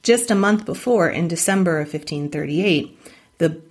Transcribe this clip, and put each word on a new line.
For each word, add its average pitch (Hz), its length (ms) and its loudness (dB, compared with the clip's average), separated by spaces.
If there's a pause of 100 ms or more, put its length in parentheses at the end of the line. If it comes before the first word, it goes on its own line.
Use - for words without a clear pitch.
Just 226 260 2
a 208 60 4
month 208 280 2
before, 208 460 0
in 170 160 -2
December 170 540 0
of 147 100 -6
fifteen 147 400 -8
thirty-eight, 151 680 -2 (420)
the 160 220 0 (100)